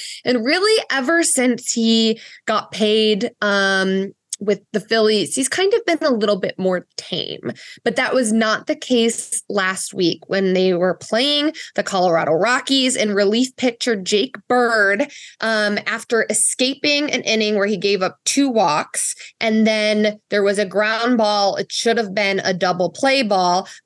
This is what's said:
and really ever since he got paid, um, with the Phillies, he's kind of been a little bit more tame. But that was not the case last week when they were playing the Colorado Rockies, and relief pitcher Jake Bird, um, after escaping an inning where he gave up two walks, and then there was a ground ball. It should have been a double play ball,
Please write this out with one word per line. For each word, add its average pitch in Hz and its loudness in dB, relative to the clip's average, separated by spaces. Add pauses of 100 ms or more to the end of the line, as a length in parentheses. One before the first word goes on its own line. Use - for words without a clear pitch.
(240)
and 247 0
really 370 2
ever 269 2
since 247 0
he 226 2 (280)
got - -4
paid, 214 2 (100)
um, 196 0 (260)
with 202 -2 (120)
the 208 -2
Phillies, 214 0
he's 262 -2
kind 381 0
of 466 0
been 339 2
a 311 0
little 208 0
bit 185 -6
more 180 -2 (120)
tame. - -8 (320)
But 240 -2
that 254 -2
was 226 0
not 220 0
the 302 -2
case 233 -2
last 190 -2
week 180 -2
when 190 0
they 185 2
were 175 0
playing 294 -2 (200)
the 208 -2
Colorado 170 0
Rockies, 254 0
and 208 0
relief 214 0
pitcher 240 -2
Jake 202 -2 (100)
Bird, 233 2 (300)
um, 214 0
after 220 -2
escaping 285 0
an - -4
inning 214 0
where 196 2
he 208 -2
gave 196 0
up 180 -4
two 277 2
walks, 180 0 (260)
and 220 2
then 214 0
there 202 0
was 196 2
a 208 0
ground 220 0
ball. 208 2
It - -6
should 233 0
have 208 -4
been 196 0
a 190 0
double 180 0
play 269 0
ball, 190 2 (200)